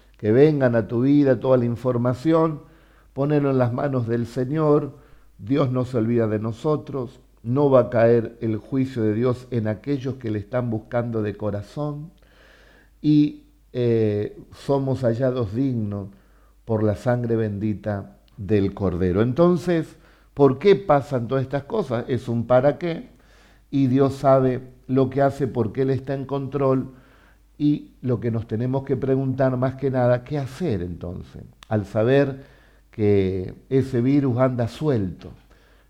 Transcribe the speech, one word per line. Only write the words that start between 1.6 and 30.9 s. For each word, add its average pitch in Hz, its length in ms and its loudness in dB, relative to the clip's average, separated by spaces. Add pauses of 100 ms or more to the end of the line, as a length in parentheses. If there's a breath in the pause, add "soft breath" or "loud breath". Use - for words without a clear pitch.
información, 127 960 0 (520 soft breath)
ponelo 143 380 0
en 131 80 2
las 120 120 2
manos 131 360 -2
del 117 180 -2
Señor. 147 720 0 (400 soft breath)
Dios 127 340 0
no 127 140 -2
se 127 120 -4
olvida 113 280 2
de 107 140 -2
nosotros, 131 800 -6 (240)
no 139 260 2
va 131 120 8
a - 100 0
caer 117 500 2
el 110 160 -2
juicio 131 460 -4
de 107 100 2
Dios 120 380 -2
en 113 160 -2
aquellos 127 480 -4
que 113 160 -8
le 107 80 -4
están 123 320 -4
buscando 117 500 -4
de 104 160 -4
corazón, 147 760 -8 (880 soft breath)
y, 151 420 4 (280)
eh, 110 680 0 (100)
somos 135 520 -2
hallados 120 500 0
dignos 110 540 -4 (580 soft breath)
por 110 160 0
la 107 140 2
sangre 120 400 -2
bendita 104 840 -4 (180)
del 98 380 0
Cordero. 90 480 0
Entonces, 165 760 0 (380 soft breath)
¿por 135 240 4
qué 190 180 6
pasan 131 520 0
todas 131 160 -2
estas 139 200 -6
cosas? 131 440 -4
Es 120 200 -4
un 117 200 -2
para 127 300 4
qué, 170 340 -6 (580 soft breath)
y 139 180 2
Dios 135 280 2
sabe 131 460 2 (260)
lo 131 220 2
que 135 120 -2
hace 139 260 0
porque 110 360 -2
Él 135 80 0
está 135 240 -4
en 139 100 -8
control, 135 720 -2 (600 loud breath)
y 147 340 -2 (100)
lo 123 180 -2
que 117 120 -4
nos 110 160 -4
tenemos 123 360 -2
que 135 140 -2
preguntar 131 580 0
más 127 200 -2
que 139 160 -4
nada, 123 320 2
¿qué 151 140 -6
hacer 131 440 -4
entonces? 87 640 -10 (260)